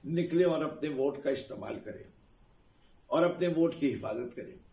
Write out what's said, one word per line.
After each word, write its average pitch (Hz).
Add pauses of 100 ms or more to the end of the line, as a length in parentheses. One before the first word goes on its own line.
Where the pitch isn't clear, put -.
निकले 165
और 160
अपने 151
वोट 135
का 135
इस्तेमाल -
करें - (1040)
और 165
अपने 175
वोट 165
की 139
हिफाजत 117
करें। - (140)